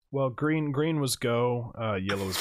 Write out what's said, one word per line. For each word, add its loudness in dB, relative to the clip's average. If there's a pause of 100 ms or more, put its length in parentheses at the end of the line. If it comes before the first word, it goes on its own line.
(120)
Well, 0
green, 0
green 0
was 0
go, 0
uh, 0
yellow -2
is -4